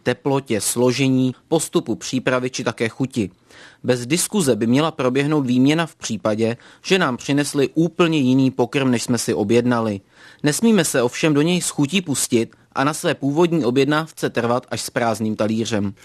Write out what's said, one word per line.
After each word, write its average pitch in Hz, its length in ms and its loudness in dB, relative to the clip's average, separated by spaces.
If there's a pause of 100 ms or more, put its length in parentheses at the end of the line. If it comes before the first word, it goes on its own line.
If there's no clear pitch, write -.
teplotě, 127 580 -2
složení, 127 760 0 (120)
postupu 160 480 -2
přípravy 127 540 -2
či 127 140 -6
také 117 260 -2
chuti. 123 420 -4 (520)
Bez 120 220 0
diskuze 156 500 0
by 113 120 0
měla 147 240 2
proběhnout 143 540 0
výměna 135 400 2
v - 100 -14
případě, 110 640 -2 (280)
že 190 140 2
nám 135 180 0
přinesli 139 560 0
úplně 165 440 0
jiný 131 340 2
pokrm, 131 400 0
než 117 120 0
jsme 123 140 -2
si 113 160 -2
objednali. 113 680 0 (420)
Nesmíme 180 420 2
se 135 160 0
ovšem 147 320 0
do 143 80 4
něj 175 200 0
s - 80 -6
chutí 147 320 -2
pustit 117 540 -2 (200)
a 127 80 0
na 147 100 0
své 156 220 -2
původní 156 500 0
objednávce 139 640 0
trvat 120 400 -2
až 117 120 -6
s - 80 -10
prázdným 110 460 -2
talířem. 107 580 -2 (120)